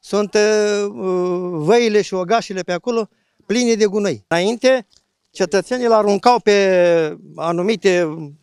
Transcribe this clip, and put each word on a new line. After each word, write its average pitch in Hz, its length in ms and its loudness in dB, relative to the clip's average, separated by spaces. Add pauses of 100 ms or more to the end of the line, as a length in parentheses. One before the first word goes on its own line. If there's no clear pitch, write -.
sunt, 208 280 -4
uh, 208 520 2 (640)
văile 208 500 2
și - 120 -8
ogașele 190 480 -4
pe 180 100 -6
acolo 226 360 -4 (380)
pline 233 280 0
de 214 100 2
gunoi. 196 440 -2
Înainte, 226 580 0 (440)
cetățenii 196 560 -2
îl 226 60 4
aruncau 214 480 2
pe 175 760 2 (200)
anumite 175 720 0 (340)